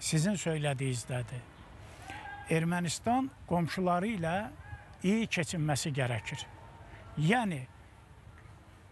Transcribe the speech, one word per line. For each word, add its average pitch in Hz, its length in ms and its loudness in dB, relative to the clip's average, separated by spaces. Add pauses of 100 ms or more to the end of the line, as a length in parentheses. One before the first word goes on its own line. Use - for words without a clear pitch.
Sizin 165 340 4
söylədiyizdədir. 131 1080 -2 (1040)
Ermənistan 175 800 2 (200)
qonşuları 175 580 2 (100)
ilə 165 200 0 (680)
iyi 214 240 4
keçinməsi 156 680 0
gərəkir. 123 520 -2 (720)
Yəni, 180 420 4 (1300)